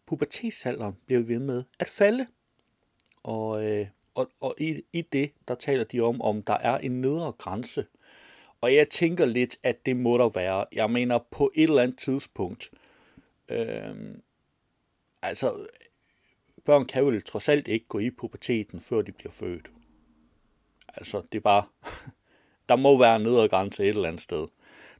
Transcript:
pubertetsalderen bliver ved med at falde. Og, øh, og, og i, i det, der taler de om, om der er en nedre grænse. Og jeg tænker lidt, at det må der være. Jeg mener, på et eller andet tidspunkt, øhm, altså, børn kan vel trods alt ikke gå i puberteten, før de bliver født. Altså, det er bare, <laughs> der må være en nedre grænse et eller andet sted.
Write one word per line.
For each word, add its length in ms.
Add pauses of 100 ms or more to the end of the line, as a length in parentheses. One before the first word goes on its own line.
pubertetsalderen 920 (100)
bliver 160
ved 160
med 260 (140)
at 100
falde. 380 (960)
Og, 420
øh, 220 (280)
og, 160 (100)
og 180
i, 240 (100)
i 100
det, 300 (160)
der 60
taler 300
de 160
om, 220
om 200
der 120
er 240
en 220
nedre 320
grænse. 540 (720)
Og 140
jeg 140
tænker 360
lidt, 380
at 240
det 100
må 220
der 100
være. 440
Jeg 180
mener, 280
på 360
et 140
eller 140
andet 160
tidspunkt, 720 (800)
øhm, 720 (1000)
altså, 440 (960)
børn 220
kan 200
vel 160
trods 260
alt 200
ikke 200
gå 100
i 120
puberteten, 720
før 220
de 100
bliver 200
født. 380 (1160)
Altså, 340 (100)
det 60
er 40
bare, 200 (220)
<laughs> 840
der 80
må 220
være 180
en 60
nedre 260
grænse 340
et 60
eller 200
andet 140
sted. 260 (520)